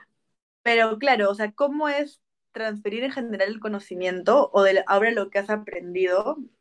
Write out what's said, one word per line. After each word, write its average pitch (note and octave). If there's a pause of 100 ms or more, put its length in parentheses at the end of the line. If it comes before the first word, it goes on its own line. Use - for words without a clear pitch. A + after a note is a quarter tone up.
(640)
Pero A3+
claro, A3+
o G#3
sea, G#3
¿cómo D4
es C#4+ (300)
transferir G#3+
en C4+
general G#3+
el A3
conocimiento G3+
o G3
de F#3+
la, F#3+
ahora G#3
lo G3+
que G3+
has G3+
aprendido, F#3+ (240)